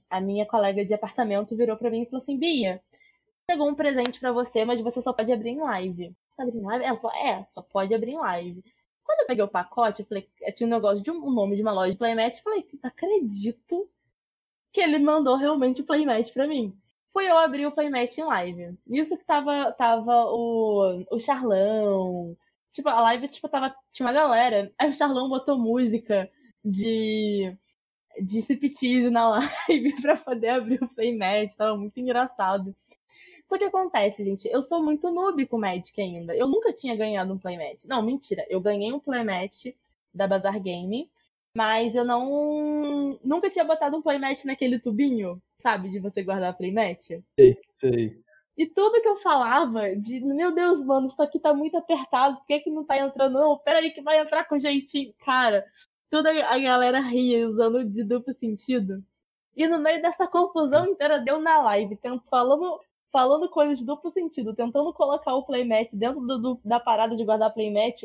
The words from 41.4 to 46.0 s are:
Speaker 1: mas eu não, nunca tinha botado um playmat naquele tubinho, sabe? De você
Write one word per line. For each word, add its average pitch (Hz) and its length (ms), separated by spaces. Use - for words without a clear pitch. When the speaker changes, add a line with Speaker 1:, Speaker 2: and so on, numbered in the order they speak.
Speaker 1:
mas 220 400
eu 240 100
não, 285 1200
nunca 339 240
tinha 370 160
botado 311 320
um 311 60
playmat 277 420
naquele 262 340
tubinho, 214 640
sabe? 202 300
De 190 100
você 196 240